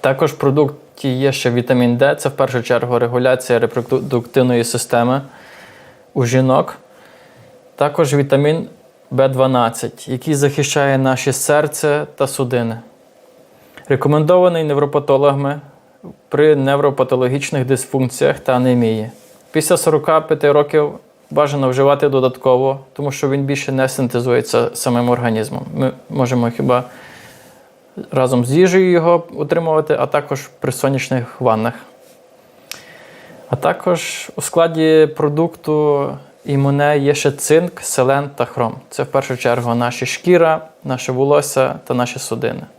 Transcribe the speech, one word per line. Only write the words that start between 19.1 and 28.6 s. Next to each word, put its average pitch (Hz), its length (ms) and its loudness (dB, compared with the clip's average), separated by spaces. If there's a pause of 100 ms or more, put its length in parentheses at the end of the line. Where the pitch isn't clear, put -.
Після 160 260 2
сорока 156 440 2
п'яти 151 300 0
років 147 400 2 (400)
бажано 143 380 0
вживати 139 400 2
додатково, 131 680 2 (140)
тому 143 180 -6
що 139 180 -4
він 139 120 0
більше 139 300 -4
не 131 180 0
синтезується 120 840 0
самим 120 360 -2
організмом. 120 560 -2 (100)
Ми 131 160 -2 (180)
можемо 120 420 0
хіба 127 320 0 (1300)
разом 127 340 0
з 127 60 -4
їжею 185 400 4